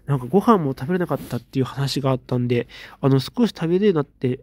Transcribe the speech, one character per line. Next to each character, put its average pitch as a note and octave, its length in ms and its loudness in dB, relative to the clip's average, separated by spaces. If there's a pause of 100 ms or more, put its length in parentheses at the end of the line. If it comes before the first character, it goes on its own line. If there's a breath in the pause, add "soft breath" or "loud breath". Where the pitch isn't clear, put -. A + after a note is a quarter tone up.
な C#3 120 0
ん C3 40 -6
か B2 60 -8
ご C#3 120 2
飯 G#3 200 6
も C#3 200 -2
食 C3 100 -6
べ F3 40 -2
れ F#3 60 0
な F3 80 -2
か D3+ 80 -4
っ C3 40 -2
た - 200 -8
っ - 20 -8
て - 180 -6
い C3 40 2
う - 20 -2
話 C#3 380 -4
が C3+ 80 0
あ C3 40 2
っ B2+ 40 -2
た B2+ 200 -4
ん B2 80 -2
で、 A#2+ 220 -2 (320 loud breath)
あ C#3+ 80 0
の、 C3+ 120 4
少 A#3 260 0
し - 100 -6
食 E3 120 -4
べ E3+ 60 2
れ F#3 40 2
る G3+ 80 2
よ G#3 40 6
う - 20 4
に E3 40 -4
な D3 60 2
っ - 20 -10
て、 - 380 -4